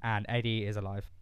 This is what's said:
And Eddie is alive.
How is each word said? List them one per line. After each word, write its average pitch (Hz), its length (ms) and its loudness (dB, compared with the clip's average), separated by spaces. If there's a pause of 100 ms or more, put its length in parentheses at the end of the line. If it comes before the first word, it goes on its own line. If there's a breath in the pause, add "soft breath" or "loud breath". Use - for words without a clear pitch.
And 110 260 2
Eddie 117 360 2
is 104 120 0
alive. 98 280 -2 (160)